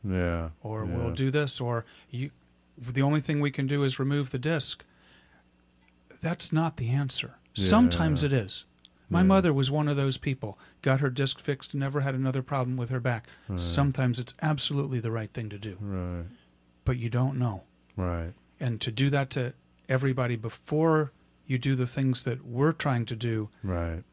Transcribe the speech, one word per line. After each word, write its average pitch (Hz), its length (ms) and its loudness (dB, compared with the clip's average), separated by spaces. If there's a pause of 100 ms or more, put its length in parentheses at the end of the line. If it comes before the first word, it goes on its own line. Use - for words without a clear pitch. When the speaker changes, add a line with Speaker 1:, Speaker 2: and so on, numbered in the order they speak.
Speaker 1:
Yeah. 87 460 0 (140)
Speaker 2:
Or 110 200 -6
Speaker 1:
Yeah. 87 140 -4
Speaker 2:
"We'll 117 160 -2
do 135 160 0
this," 143 320 -2
or 120 240 -2 (240)
"You, 127 220 -8 (460)
the 127 260 -2
only 147 180 2
thing 147 180 0
we 143 120 2
can 135 160 -2
do 143 160 0
is 131 160 0
remove 139 320 0
the 131 80 -4
disc." 151 440 -2 (1400)
That's - 320 -2
not 160 240 2
the 117 120 -2
answer. 135 460 -2 (200)
Speaker 1:
Yeah. 98 100 4
Speaker 2:
Sometimes 160 580 6
it 139 100 2
is. 104 320 -2 (440)
My 170 120 4
Speaker 1:
Yeah. 190 60 8
Speaker 2:
mother 185 260 6
was 135 160 2
one 151 180 2
of 143 100 2
those 139 200 0
people. 123 400 -6 (240)
Got 135 200 4
her 139 80 2
disc 135 300 -2
fixed, - 360 -6
never 139 260 -2
had 135 140 -2
another 131 260 0
problem 127 360 -2
with 120 120 -4
her 131 100 -2
back. 117 280 -2 (200)
Speaker 1:
Right. 90 120 -2
Speaker 2:
Sometimes 123 600 2
it's - 220 -8
absolutely 143 580 0
the 113 120 -4
right 110 220 -4
thing 113 160 -6
to 101 100 -12
do. 101 220 -10
Speaker 1:
Right. 90 440 -4 (600)
Speaker 2:
But 127 120 2
you 117 120 -4
don't 131 280 0
know. 113 260 -2 (340)
Speaker 1:
Right. 87 360 -2 (260)
Speaker 2:
And 117 220 -2
to 117 100 -4
do 135 180 2
that 139 220 0
to 127 220 -4 (360)
everybody 127 480 0
before 151 760 0 (340)
you 131 120 0
do 131 180 2
the 127 120 0
things 131 360 0
that 131 220 -4
we're 131 260 0
trying 123 360 0
to 117 80 -6
do, 110 340 -2 (140)
Speaker 1:
Right. 85 500 -2